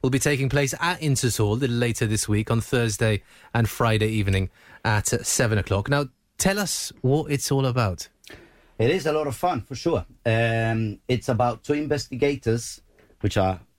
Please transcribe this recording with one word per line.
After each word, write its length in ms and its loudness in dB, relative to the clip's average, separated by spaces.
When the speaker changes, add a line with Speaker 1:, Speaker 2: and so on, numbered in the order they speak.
Speaker 1:
Will 100 0
be 80 2
taking 300 0
place 320 0
at 200 -2
Hintz's 360 0
Hall 160 2
a 20 2
little 220 0
later 300 0
this 220 -2
week 220 0
on 100 2
Thursday 600 0
and 160 2
Friday 400 2
evening 400 0
at, 280 0
uh, 100 -2
seven 360 0
o'clock. 300 -2
Now, 180 0
tell 200 0
us 340 -4
what 280 2
it's 220 -2
all 140 2
about. 420 -2
Speaker 2:
It 120 2
is 160 0
a 60 0
lot 140 0
of 100 -6
fun, 260 -2
for 120 -12
sure. 320 -2
Um, 760 0
it's 200 -2
about 360 0
two 100 0
investigators, 1040 -2
which 160 -2
are 240 0